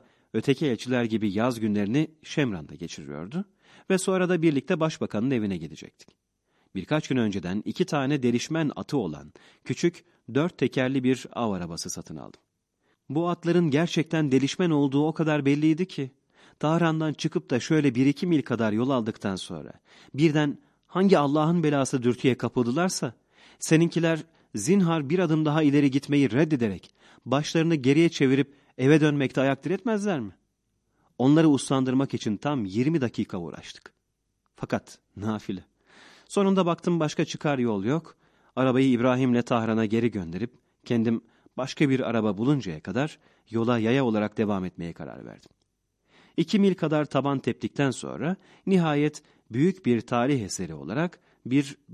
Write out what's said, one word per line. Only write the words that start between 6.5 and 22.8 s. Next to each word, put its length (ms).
Birkaç 320
gün 100
önceden 480
iki 200
tane 380
delişmen 520
atı 220
olan 360
küçük 420
dört 240
tekerli 460
bir 300
av 180
arabası 380
satın 260
aldım. 260
Bu 200
atların 420
gerçekten 600
delişmen 380
olduğu 380
o 60
kadar 320
belliydi 420
ki, 240
Tahran'dan 540
çıkıp 360
da 100
şöyle 360
bir 100
iki 220
mil 140
kadar 300
yol 180
aldıktan 460
sonra 380
birden 440
hangi 300
Allah'ın 460
belası 400
dürtüye 340
kapıldılarsa, 760